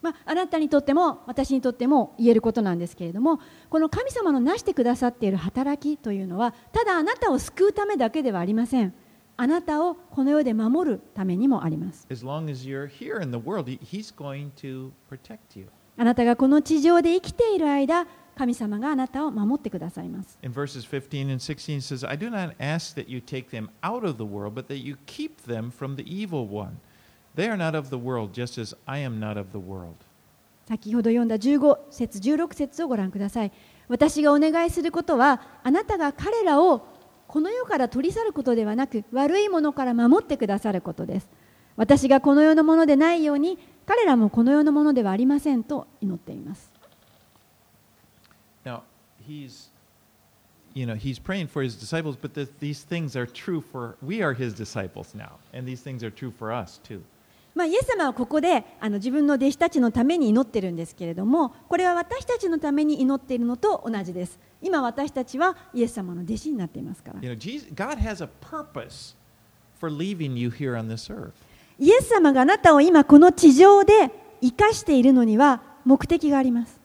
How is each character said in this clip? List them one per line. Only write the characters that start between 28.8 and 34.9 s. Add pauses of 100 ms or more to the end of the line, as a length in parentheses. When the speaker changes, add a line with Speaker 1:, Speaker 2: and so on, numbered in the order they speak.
Speaker 2:
I
am
not
of
the
world." (720)
Speaker 1:
先
ほ
ど
読
ん
だ
十
五 (100)
節、
十
六
節
を
ご
覧
く
だ
さ
い。 (380)
「私
が
お
願
い
す
る